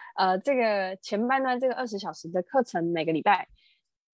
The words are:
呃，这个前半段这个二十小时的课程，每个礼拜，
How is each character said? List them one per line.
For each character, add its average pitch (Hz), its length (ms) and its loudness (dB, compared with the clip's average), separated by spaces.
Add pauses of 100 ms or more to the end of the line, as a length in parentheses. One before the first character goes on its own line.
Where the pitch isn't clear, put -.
(160)
呃， 185 240 2
这 277 160 0
个 202 460 2
前 214 260 -2
半 269 160 2
段 254 160 0
这 262 80 0
个 247 80 0
二 254 100 -4
十 208 140 -6
小 185 140 -8
时 - 160 -14
的 180 120 0
课 254 220 0
程， 170 220 -2
每 170 180 0
个 160 80 0
礼 156 100 0
拜， 196 280 2 (640)